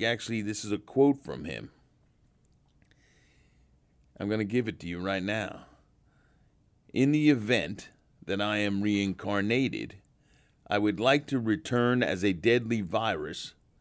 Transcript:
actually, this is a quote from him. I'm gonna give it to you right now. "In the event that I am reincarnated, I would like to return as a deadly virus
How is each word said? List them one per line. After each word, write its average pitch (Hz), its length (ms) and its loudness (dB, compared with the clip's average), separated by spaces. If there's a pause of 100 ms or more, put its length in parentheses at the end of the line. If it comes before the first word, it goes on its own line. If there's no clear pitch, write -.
actually, 113 360 -2
this 104 220 -6
is 104 80 -6
a 104 60 0
quote 139 440 4
from 65 220 -10
him. 58 280 -10 (2500)
I'm 101 120 -4
gonna 107 160 -2
give 113 240 -2
it 92 100 -8
to 85 80 -10
you 87 140 -6
right 95 220 -2
now. 101 420 -6 (1300)
"In 135 180 4
the 151 180 4
event 107 600 0 (360)
that 98 140 -2
I 104 200 0
am 101 220 0
reincarnated, 101 1120 0 (720)
I 104 80 2
would 104 240 2
like 139 260 4
to 135 120 -2
return 120 640 2
as 92 220 0
a 101 80 4
deadly 113 480 2
virus 92 760 -4 (260)